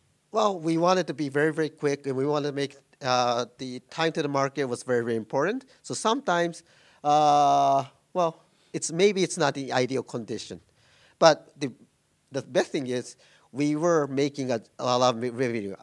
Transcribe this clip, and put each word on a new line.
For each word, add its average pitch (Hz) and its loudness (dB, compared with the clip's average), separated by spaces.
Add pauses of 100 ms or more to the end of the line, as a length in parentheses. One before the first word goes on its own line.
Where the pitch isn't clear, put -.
(320)
well, 208 0
we 165 0
wanted 180 2
to 165 -8
be 143 -4
very, 147 2
very 151 -2
quick, 143 -4
and 135 -4
we 131 -2
wanted 147 -2
to 135 -8
make, 139 -4 (260)
uh, 123 0 (120)
the 127 -10 (100)
time 165 -2
to 165 -4
the 143 -4
market 139 -2
was 120 -6
very, 123 0
very 117 -2
important. 151 -4 (160)
So - -8
sometimes, 175 0 (420)
uh, 143 4 (280)
well, 170 -2 (280)
it's, 151 -6
maybe 185 2
it's 160 -4
not 143 2
the 131 -6
ideal 127 0
condition. 107 -10 (560)
But 156 4
the, 139 -4 (600)
the 131 -6
best 127 -2
thing 139 -4
is 123 -6 (360)
we 147 -2
were 156 2
making 139 -4
a, 113 -2 (160)
a 123 0
lot 123 4
of 113 -8
revenue 117 -4